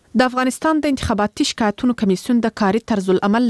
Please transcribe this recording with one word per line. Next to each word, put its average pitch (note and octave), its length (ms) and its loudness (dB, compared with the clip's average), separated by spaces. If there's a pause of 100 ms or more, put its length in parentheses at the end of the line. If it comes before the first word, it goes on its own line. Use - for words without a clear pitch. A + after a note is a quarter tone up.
(220)
د B3+ 80 2
افغانستان C4 520 0
د D4 120 0
انتخاباتي G#3 560 -2
شکایتونو A#3+ 520 -2
کمیسیون G#3+ 400 0
د A3+ 160 0
کاري G#3+ 320 0
طرز G3 240 0
العمل G#3+ 360 2